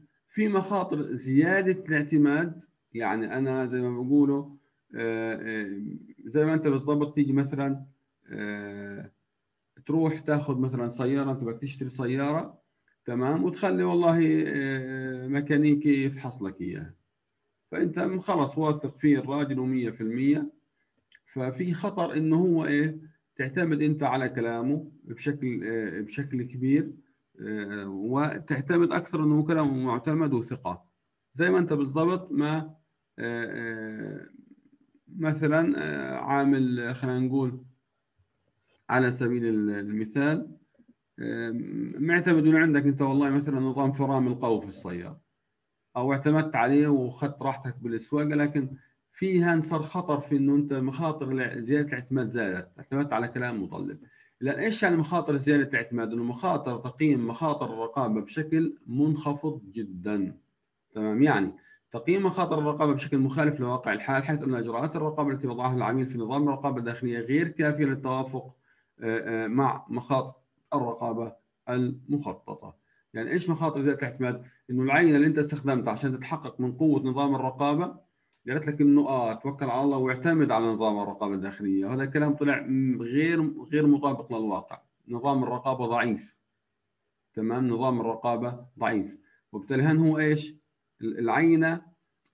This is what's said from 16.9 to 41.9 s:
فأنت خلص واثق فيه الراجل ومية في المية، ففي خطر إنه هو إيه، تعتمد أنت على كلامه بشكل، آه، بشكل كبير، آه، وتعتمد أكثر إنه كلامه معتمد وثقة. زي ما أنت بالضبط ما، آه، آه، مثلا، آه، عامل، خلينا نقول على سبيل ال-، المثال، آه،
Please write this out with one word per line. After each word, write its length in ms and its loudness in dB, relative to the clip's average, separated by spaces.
فأنت 300 -2
خلص 580 0
واثق 400 -2
فيه 200 4
الراجل 400 -2
ومية 320 0
في 100 -12
المية، 520 0
ففي 480 -4
خطر 420 -4
إنه 200 2
هو 300 4
إيه، 320 2
تعتمد 460 0
أنت 200 0
على 260 0
كلامه 640 -2
بشكل، 600 -4
آه، 360 -4
بشكل 420 -6
كبير، 500 0
آه، 480 -8
وتعتمد 1040 0
أكثر 320 -2
إنه 180 6
كلامه 420 2
معتمد 480 0
وثقة. 520 -4
زي 160 2
ما 80 4
أنت 140 2
بالضبط 600 0
ما، 260 0
آه، 160 -8
آه، 1080 -8
مثلا، 600 2
آه، 400 -6
عامل، 760 2
خلينا 260 -2
نقول 440 0
على 220 4
سبيل 340 0
ال-، 240 0
المثال، 840 -2
آه، 320 -6